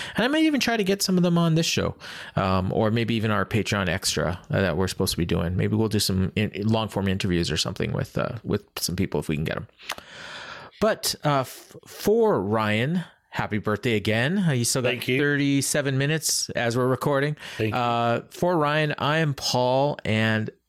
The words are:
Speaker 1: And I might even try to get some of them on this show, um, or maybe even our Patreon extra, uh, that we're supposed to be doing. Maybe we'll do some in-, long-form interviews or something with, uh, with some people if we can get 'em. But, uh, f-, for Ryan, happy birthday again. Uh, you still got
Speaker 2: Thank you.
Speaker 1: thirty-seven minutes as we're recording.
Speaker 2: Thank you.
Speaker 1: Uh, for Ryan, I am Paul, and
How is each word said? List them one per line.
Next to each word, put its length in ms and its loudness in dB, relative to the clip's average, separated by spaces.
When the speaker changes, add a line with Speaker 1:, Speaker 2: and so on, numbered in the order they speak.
Speaker 1:
And 80 0
I 60 2
might 160 4
even 160 2
try 160 0
to 80 0
get 160 0
some 160 2
of 60 4
them 140 4
on 180 4
this 100 2
show, 280 0
um, 340 2
or 180 2
maybe 260 0
even 160 0
our 140 2
Patreon 440 0
extra, 500 -2
uh, 120 2
that 160 2
we're 100 2
supposed 240 -2
to 60 -4
be 80 0
doing. 320 0
Maybe 180 0
we'll 140 2
do 100 0
some 380 0
in-, 140 0
long-form 460 0
interviews 420 0
or 60 0
something 340 -4
with, 260 -4
uh, 180 -2
with 180 -2
some 180 -4
people 240 -2
if 80 -4
we 80 0
can 80 -2
get 140 -4
'em. 100 -8
But, 360 0
uh, 160 2
f-, 340 -14
for 560 2
Ryan, 640 0
happy 260 -2
birthday 360 0
again. 500 0
Uh, 60 4
you 140 0
still 160 0
got 80 0
Speaker 2:
Thank 180 -4
you. 100 2
Speaker 1:
thirty-seven 800 2
minutes 520 0
as 260 -2
we're 120 2
recording. 500 0
Speaker 2:
Thank 160 0
you. 60 0
Speaker 1:
Uh, 500 2
for 280 0
Ryan, 400 2
I 220 0
am 140 0
Paul, 720 0
and 460 0